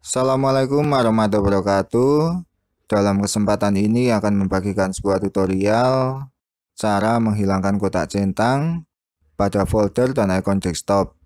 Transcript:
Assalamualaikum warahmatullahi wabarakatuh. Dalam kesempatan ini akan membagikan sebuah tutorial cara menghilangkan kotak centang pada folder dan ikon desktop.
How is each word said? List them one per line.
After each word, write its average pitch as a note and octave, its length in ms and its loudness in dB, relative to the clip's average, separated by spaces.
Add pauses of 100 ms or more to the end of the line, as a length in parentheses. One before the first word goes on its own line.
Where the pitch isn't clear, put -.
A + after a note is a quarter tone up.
Assalamualaikum C3+ 800 0
warahmatullahi A2 800 2
wabarakatuh. C#3 800 0 (480)
Dalam G2+ 320 2
kesempatan G2+ 560 0
ini A#2 320 2
akan G2+ 320 0
membagikan F#2+ 480 -2
sebuah F#2+ 320 -2
tutorial B2+ 1040 0 (480)
cara A2 480 0
menghilangkan G2 560 0
kotak F#2 320 -2
centang E3 720 -2 (560)
pada G2+ 240 0
folder G#2+ 480 0
dan A#2 240 0
ikon G2 240 0
desktop. F#2+ 560 -2 (100)